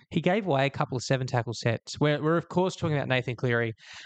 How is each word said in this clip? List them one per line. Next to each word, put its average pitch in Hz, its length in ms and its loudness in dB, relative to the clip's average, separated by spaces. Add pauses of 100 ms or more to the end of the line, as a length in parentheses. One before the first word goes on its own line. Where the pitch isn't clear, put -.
(100)
He 175 100 0
gave 190 260 2
away 139 200 2
a 139 40 0
couple - 260 -2
of 117 80 -4
seven 131 220 0
tackle 120 280 -2
sets. - 460 -4
We're, 147 220 2
we're 156 140 2
of 160 120 -2
course, 180 280 0
talking 156 200 -2
about 127 120 -2
Nathan 127 280 0
Cleary. 117 380 0 (320)